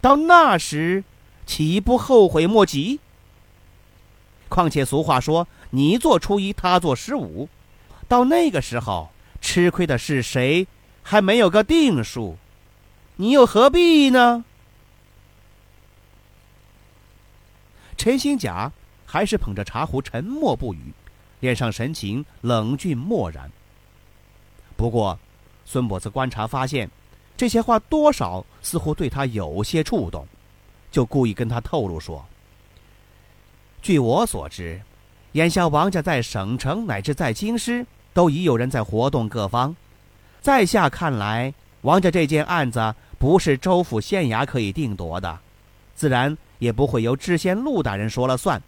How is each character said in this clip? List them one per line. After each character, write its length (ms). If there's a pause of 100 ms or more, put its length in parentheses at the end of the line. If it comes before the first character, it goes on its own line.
到 140
那 420
时 460 (420)
岂 360
不 180
后 300
悔 180
莫 180
及？ 360 (1500)
况 220
且 140
俗 180
话 160
说： 300 (220)
“你 280
做 220
初 180
一， 140
他 260
做 160
十 220
五。” 320 (580)
到 200
那 220
个 140
时 160
候， 320 (300)
吃 300
亏 160
的 120
是 240
谁， 440 (360)
还 200
没 160
有 100
个 160
定 400
数， 320 (800)
你 140
又 160
何 240
必 400
呢？” 340 (3500)
陈 220
兴 180
甲 340 (360)
还 180
是 140
捧 160
着 100
茶 220
壶 160
沉 200
默 320
不 200
语， 180 (480)
脸 160
上 160
神 220
情 300 (180)
冷 340
峻 200
漠 340
然。 200 (1300)
不 140
过 280 (460)
孙 240
跛 100
子 120
观 180
察 180
发 200
现， 240 (460)
这 120
些 140
话 160
多 340
少 320 (180)
似 140
乎 180
对 140
他 160
有 400
些 180
触 280
动， 160 (640)
就 160
故 200
意 60
跟 160
他 120
透 280
露 100
说 260 (1600)
：“据 160
我 280
所 220
知， 320 (520)
眼 180
下 180
王 220
家 100
在 220
省 340
城 300
乃 140
至 140
在 180
京 260
师 260 (280)
都 180
已 140
有 120
人 140
在 120
活 280
动 180
各 180
方， 300 (640)
在 260
下 220
看 300
来， 360 (280)
王 200
家 80
这 160
件 180
案 260
子 240 (240)
不 200
是 180
州 260
府 180
县 240
衙 200
可 140
以 140
定 240
夺 240
的， 180 (560)
自 140
然 280 (220)
也 140
不 140
会 160
由 140
知 200
县 200
陆 260
大 140
人 120
说 180
了 100
算。 320